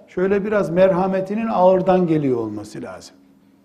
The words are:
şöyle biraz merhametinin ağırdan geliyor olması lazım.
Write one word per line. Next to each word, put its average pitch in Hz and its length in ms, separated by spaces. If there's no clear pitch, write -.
şöyle 190 360
biraz 202 260
merhametinin 190 760
ağırdan 185 600
geliyor 143 320
olması 107 440
lazım. - 340